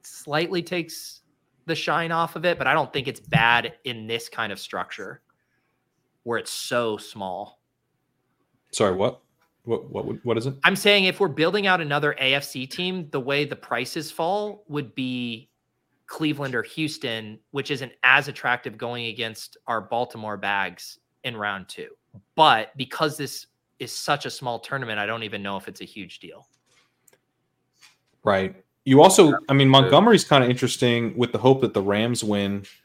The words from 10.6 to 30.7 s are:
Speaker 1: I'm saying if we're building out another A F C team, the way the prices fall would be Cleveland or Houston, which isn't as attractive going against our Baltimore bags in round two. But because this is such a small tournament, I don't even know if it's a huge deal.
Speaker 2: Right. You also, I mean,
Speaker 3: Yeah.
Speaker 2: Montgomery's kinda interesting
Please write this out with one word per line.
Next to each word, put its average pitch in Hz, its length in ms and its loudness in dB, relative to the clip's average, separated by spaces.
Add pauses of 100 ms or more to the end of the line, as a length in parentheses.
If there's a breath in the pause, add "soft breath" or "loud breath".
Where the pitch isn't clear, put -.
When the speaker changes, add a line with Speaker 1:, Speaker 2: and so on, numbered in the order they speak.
Speaker 1:
I'm 185 100 4
saying 202 300 4
if 185 160 -2
we're 190 80 2
building 175 380 0
out 180 160 2
another 147 360 -2
A 135 160 2
F 139 100 -2
C 131 220 -10
team, 180 440 -8
the 143 100 -4
way 139 240 -2
the 139 100 -8
prices 127 560 -6
fall 202 580 -6
would 143 260 -8
be 123 560 -8 (560)
Cleveland 143 480 -4
or 113 80 -2
Houston, 113 760 -8 (120)
which 139 200 -8
isn't 139 220 -6 (100)
as 139 260 6
attractive 123 500 -4
going 120 280 -8
against 113 600 -10
our 113 160 -2
Baltimore 110 560 -6
bags 98 600 -4 (260)
in 120 120 -8
round 101 320 -8
two. - 220 -16 (460)
But 123 420 4
because 147 400 -4
this - 300 -10 (300)
is 120 140 -12
such - 320 -4
a 160 60 -6
small 120 300 -8
tournament, 117 380 -6
I 104 60 -2
don't 113 200 -6
even 104 180 -8
know 98 160 -6
if - 100 -12
it's 95 140 -16
a - 20 -12
huge 90 360 -16
deal. 87 280 -20 (1700)
Speaker 2:
Right. 95 340 0 (280)
You 135 180 10
also, 185 320 10 (140)
I 139 40 2
mean, 135 160 6
Speaker 3:
Yeah. 135 120 10
Speaker 2:
Montgomery's 175 440 6
kinda 131 240 6
interesting 120 680 0